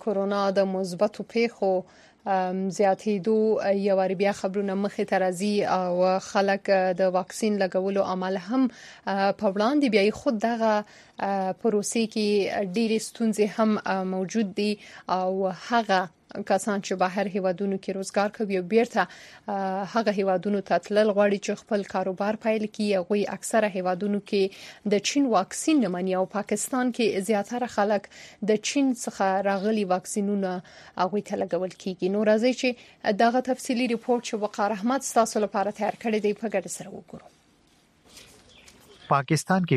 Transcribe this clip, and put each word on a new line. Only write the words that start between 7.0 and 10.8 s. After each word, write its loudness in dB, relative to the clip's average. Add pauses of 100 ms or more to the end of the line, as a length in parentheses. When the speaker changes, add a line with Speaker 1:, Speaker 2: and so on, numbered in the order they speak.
Speaker 1:
د 2
واکسین -2
لګولو 0 (120)
عمل -2 (120)
هم، 2
اه، -2
په -2
وړاندې 2
بیایي. 4
خود 0
دغه، 2
اه، -4 (100)